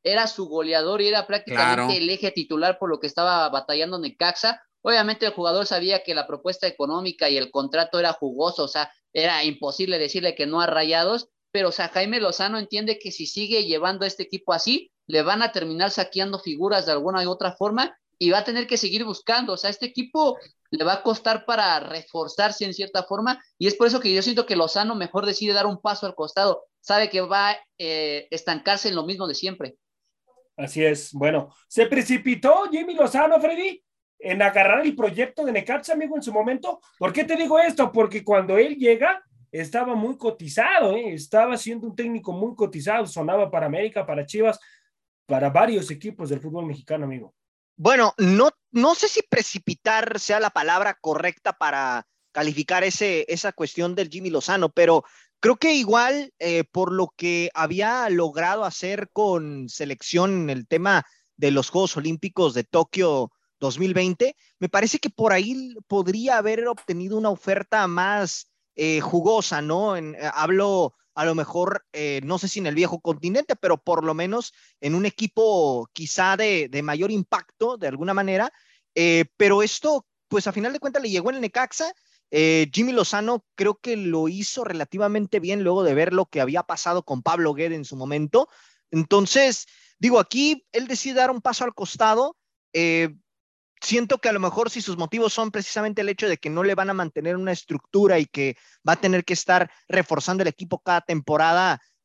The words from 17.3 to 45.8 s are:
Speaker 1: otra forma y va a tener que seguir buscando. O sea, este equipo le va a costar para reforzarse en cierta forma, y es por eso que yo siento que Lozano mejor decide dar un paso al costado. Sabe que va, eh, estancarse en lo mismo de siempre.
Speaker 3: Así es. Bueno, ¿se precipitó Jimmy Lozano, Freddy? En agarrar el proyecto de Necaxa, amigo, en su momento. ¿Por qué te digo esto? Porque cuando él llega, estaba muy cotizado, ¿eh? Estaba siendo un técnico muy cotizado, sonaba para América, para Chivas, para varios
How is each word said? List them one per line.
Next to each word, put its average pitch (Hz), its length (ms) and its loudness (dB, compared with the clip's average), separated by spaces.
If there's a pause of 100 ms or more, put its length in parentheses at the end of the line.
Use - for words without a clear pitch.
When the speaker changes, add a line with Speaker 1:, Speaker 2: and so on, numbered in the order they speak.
Speaker 1:
otra 180 220 -4
forma 220 440 -4 (220)
y 175 120 2
va 190 80 4
a 214 60 0
tener 240 220 -4
que 240 100 0
seguir 214 280 -2
buscando. 226 480 -2
O 180 40 -4
sea, 202 140 -4
este 202 160 -8
equipo 269 500 0 (340)
le 156 140 -4
va 180 100 2
a 190 80 -4
costar 220 440 0
para 220 320 0
reforzarse 165 840 -4
en 190 100 -6
cierta 190 300 -4
forma, 226 360 -4 (160)
y 180 120 0
es 202 80 2
por 233 100 6
eso 240 140 2
que 214 120 0
yo 190 80 2
siento 233 260 0
que 202 100 -2
Lozano 202 400 0
mejor 190 300 -4
decide 202 260 -2
dar 202 140 2
un 202 140 -4
paso 202 260 -4
al 185 100 -10
costado. 180 480 0 (160)
Sabe 208 280 2
que 190 120 -2
va, 202 360 0 (220)
eh, 156 540 -6
estancarse 165 560 -2
en 185 80 -2
lo 156 100 -4
mismo 185 220 -6
de 143 80 -6
siempre. 180 400 -8 (800)
Speaker 3:
Así 143 280 -2
es. 151 280 0
Bueno, 147 420 0 (140)
¿se 226 180 4
precipitó 262 840 4
Jimmy 330 240 -4
Lozano, 311 460 4
Freddy? 349 400 -2 (440)
En 185 160 0
agarrar 202 440 4
el 302 120 0
proyecto 240 480 -2
de 254 80 -2
Necaxa, 247 400 -4
amigo, 311 240 -2
en 294 60 -6
su 233 100 -8
momento. 233 480 -2 (180)
¿Por 180 140 -2
qué 311 120 0
te 320 120 0
digo 311 220 4
esto? 320 340 2
Porque 214 320 0
cuando 190 320 4
él 285 200 4
llega, 262 460 2 (300)
estaba 226 420 -4
muy 226 220 -2
cotizado, 226 800 2
¿eh? 233 160 -4
Estaba 214 440 2
siendo 226 300 -8
un 214 80 -10
técnico 233 380 -6
muy 214 240 -6
cotizado, 202 500 -2
sonaba 170 440 0
para 160 160 0
América, 196 400 -4
para 147 180 -6
Chivas, 214 340 0 (680)
para 139 240 0
varios 202 400 2